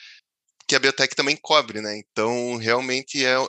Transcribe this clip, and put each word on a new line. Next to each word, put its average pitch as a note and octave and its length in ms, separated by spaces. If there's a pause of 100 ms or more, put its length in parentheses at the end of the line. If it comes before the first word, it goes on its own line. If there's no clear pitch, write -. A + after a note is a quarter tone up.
(680)
que C#3 80
a - 20
biotech C3+ 360
também D3 220
cobre, A#2+ 440
né? G#2 180
Então, A#2+ 580
realmente B2+ 680
é, B2+ 100 (140)